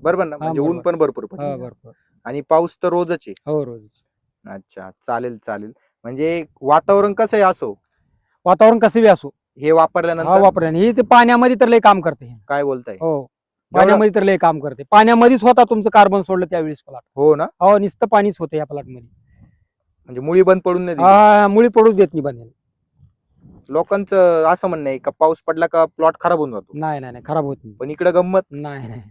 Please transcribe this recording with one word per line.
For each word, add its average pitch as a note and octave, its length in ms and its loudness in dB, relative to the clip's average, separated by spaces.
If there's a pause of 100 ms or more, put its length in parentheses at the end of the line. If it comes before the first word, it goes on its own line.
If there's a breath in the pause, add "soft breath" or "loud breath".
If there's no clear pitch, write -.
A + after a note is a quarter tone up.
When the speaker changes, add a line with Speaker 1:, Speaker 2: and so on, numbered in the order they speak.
Speaker 1:
बरोबर F3+ 220 -4
ना? D3+ 120 -12
Speaker 2:
हा, D3 80 -14
Speaker 1:
म्हणजे D#3+ 160 -6
ऊन D3+ 80 -2
Speaker 2:
बरोबर. E3+ 140 -6
Speaker 1:
पण E3+ 160 -4
भरपूर D3+ 260 -4
Speaker 2:
हा, F#3+ 120 -20
Speaker 1:
पडलं. C#3 280 -12
Speaker 2:
भरपूर. A#2 280 -20 (320)
Speaker 1:
आणि C3+ 160 -10
पाऊस D#3+ 420 -2
तर F3+ 60 -2
रोजच E3+ 400 -6
आहे. G3 40 -18 (140)
Speaker 2:
हो, D3 180 -6
रोजच. A#2 380 -20 (460)
Speaker 1:
अच्छा, F#2+ 420 -20 (160)
चालेल, A#2+ 400 -8
चालेल. G#2 260 -12 (300)
म्हणजे D#3 420 -8 (160)
वातावरण G3 540 0
कसंही G#3+ 280 -2
असो, D#3+ 320 -2 (720)
Speaker 2:
वातावरण A3 340 4
कसं A3+ 220 2
बी A3 60 4
असो. E3 240 2 (300)
Speaker 1:
हे D3+ 120 0
वापरल्यानंतर E3 580 0
Speaker 2:
हा, F#3+ 80 4
वापरल्याने. E3+ 420 2
हे A3+ 120 2
ते A#3+ 100 -2
पाण्यामध्ये A#3+ 580 4
तर A#3+ 80 4
लय A#3 100 4
काम G3+ 220 4
करते D3+ 260 -8
हे. A#2+ 120 -20 (100)
Speaker 1:
काय C#3+ 160 -4
बोलताय? B2 300 -8
Speaker 2:
हो. D3+ 260 -6
Speaker 1:
जेवढं - 600 -8
Speaker 2:
पाण्यामध्ये G#3 340 4
तर G#3 80 0
लय G3 140 0
काम D#3+ 240 -2
करते. C#3 300 -14
पाण्यामध्येच A3+ 520 4
होता A#3+ 280 4
तुमचं G#3+ 200 -2
कार्बन G3+ 320 4
सोडलं F#3 240 -4
त्यावेळेस D#3 400 -8
प्लॉट. C3 160 -20 (140)
Speaker 1:
हो D3 180 2
ना? D3+ 100 -4
Speaker 2:
हो, G3 340 0
नुसतं G3+ 280 -4
पाणीच G3+ 320 0
होतं D#3+ 180 -10
या D3+ 80 -6
प्लॉटमध्ये. B2+ 440 -18 (960)
Speaker 1:
म्हणजे B2+ 160 -14
मुळी E3+ 220 0
बंद F#3 180 2
पडून F3+ 220 -4
नाही F3 120 -6
दिली? E3 100 -2
Speaker 2:
हा, G#3 440 6
मुळी A3 200 2
पडूच A3 260 4
देत F#3 200 2
नाही D#3 80 -6
बंद. C3 180 -10 (1300)
Speaker 1:
लोकांचं F3 760 0
असं F3+ 240 0
म्हणणं D#3 200 -6
आहे C3+ 100 -6
का - 200 -8
पाऊस D#3+ 280 -2
पडला E3 200 -2
का E3 180 0
प्लॉट E3 360 -2
खराब F3 180 -2
होऊन C#3+ 120 -4
जातो. G#2 240 -14
Speaker 2:
नाही, D3+ 260 -8
नाही, B2+ 120 -16
नाही, A#2+ 140 -20
खराब D#3 180 -4
होत C#3 200 -10
नाही. G#2 120 -20
Speaker 1:
पण C3+ 140 -12
इकडं F3 240 -4
गंमत? F#3 360 0
Speaker 2:
नाही, C#3+ 380 -16
नाही. A#2 220 -18